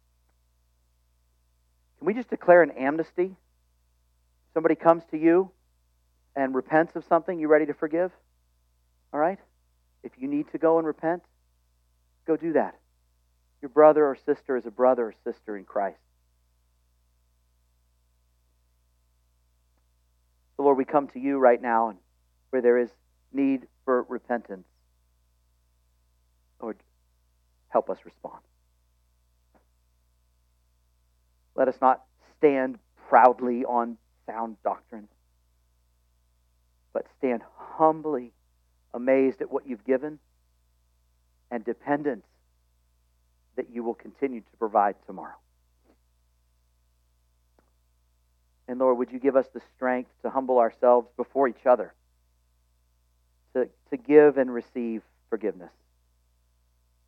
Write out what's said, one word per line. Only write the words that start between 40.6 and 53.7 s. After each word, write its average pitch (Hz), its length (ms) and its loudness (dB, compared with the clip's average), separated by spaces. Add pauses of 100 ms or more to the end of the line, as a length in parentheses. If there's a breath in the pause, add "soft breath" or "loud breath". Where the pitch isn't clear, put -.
and 117 140 -10
dependent 143 600 -6 (1300)
that 120 140 -8
you 117 120 -10
will 113 120 -6
continue 123 460 -10
to - 180 -20
provide 104 360 0 (120)
tomorrow. 90 280 -16 (3250)
And 123 100 -8
Lord, 127 200 2
would 120 120 -4
you 127 80 -10
give 127 160 0
us 131 180 2
the 120 100 -16 (120)
strength 127 360 -4 (120)
to 117 80 -6
humble 127 280 0
ourselves 120 580 4
before 131 320 -2
each - 180 -8
other, - 280 2 (1600)
to, 127 140 -2 (220)